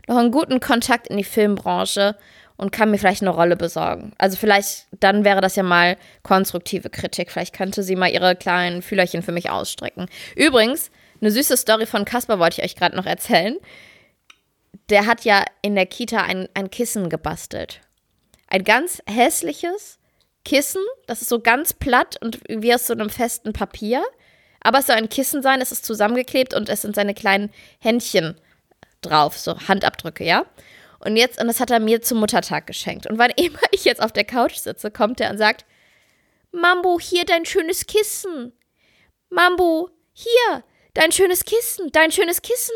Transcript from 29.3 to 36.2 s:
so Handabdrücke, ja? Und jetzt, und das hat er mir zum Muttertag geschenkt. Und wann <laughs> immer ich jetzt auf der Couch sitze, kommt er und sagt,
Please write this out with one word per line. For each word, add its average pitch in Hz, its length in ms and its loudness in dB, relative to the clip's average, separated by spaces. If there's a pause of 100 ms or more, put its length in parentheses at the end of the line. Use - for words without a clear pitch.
so 165 200 -6 (100)
Handabdrücke, - 560 -2
ja? 196 220 2 (540)
Und 214 160 -4
jetzt, 240 260 2
und 233 60 0
das 226 120 -2
hat 254 120 -2
er 233 80 4
mir 220 220 2
zum 226 180 -2
Muttertag 190 480 -2
geschenkt. - 400 -10
Und 220 100 -4
wann 240 140 4
<laughs> - 60 -12
immer 339 200 0 (140)
ich - 140 -2
jetzt - 160 2
auf 233 100 0
der - 140 -2
Couch 247 300 -2
sitze, - 360 -10
kommt 233 300 -2
er 226 100 0
und 202 60 -8
sagt, 220 280 0 (840)